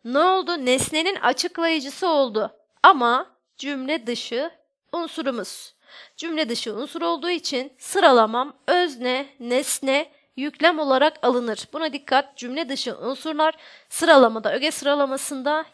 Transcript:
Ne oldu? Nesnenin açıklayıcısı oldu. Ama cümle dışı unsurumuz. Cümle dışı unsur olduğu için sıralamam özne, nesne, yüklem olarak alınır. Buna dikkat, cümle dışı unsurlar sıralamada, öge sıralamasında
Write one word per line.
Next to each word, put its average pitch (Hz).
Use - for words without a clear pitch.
Ne 247
oldu? 349
Nesnenin 311
açıklayıcısı 320
oldu. 262
Ama 269
cümle 262
dışı 240
unsurumuz. 269
Cümle 311
dışı 226
unsur 277
olduğu 339
için 285
sıralamam 254
özne, 269
nesne, 262
yüklem 302
olarak 285
alınır. 240
Buna 311
dikkat, 277
cümle 254
dışı 254
unsurlar 294
sıralamada, 233
öge 269
sıralamasında 285